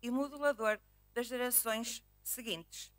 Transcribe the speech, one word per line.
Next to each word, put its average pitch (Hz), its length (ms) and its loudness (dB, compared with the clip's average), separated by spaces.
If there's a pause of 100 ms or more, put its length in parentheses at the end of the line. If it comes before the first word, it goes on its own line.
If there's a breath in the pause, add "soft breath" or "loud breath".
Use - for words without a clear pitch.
e 240 100 -2
modelador 277 640 2 (360)
das 240 140 -2
gerações 233 760 0 (180)
seguintes. - 760 -8